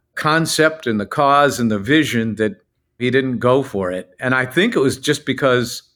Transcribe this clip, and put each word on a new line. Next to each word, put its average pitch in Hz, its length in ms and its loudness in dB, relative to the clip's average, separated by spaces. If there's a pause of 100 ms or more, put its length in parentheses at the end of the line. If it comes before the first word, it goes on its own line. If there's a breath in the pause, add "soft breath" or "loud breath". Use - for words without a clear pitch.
(140)
concept 156 720 0
and 110 140 -2
the 98 60 -4
cause 143 520 2
and 117 120 0
the 107 80 0
vision 113 580 0
that 104 260 -4 (360)
he 123 120 -2
didn't 131 300 0
go 120 240 2
for 95 260 -4
it. 92 200 -8 (100)
And 127 140 -2
I 127 120 -2
think 190 300 0
it - 20 2
was 135 180 0
just - 300 -4
because 127 560 0 (140)